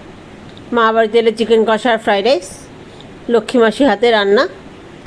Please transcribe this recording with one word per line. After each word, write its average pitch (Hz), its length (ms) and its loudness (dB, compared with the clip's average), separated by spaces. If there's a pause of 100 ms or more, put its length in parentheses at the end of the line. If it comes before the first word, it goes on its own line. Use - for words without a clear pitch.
(720)
মা 226 200 0
বাড়িতে 226 280 0
এলে 226 120 2
চিকেন 220 360 0
কষা 226 240 0
আর 226 60 0
ফ্রাইড 202 280 -2
রাইস, 302 240 -2 (800)
লক্ষ্মী 233 320 0
মাসির 226 260 2
হাতে 226 240 0
রান্না। 208 360 2 (600)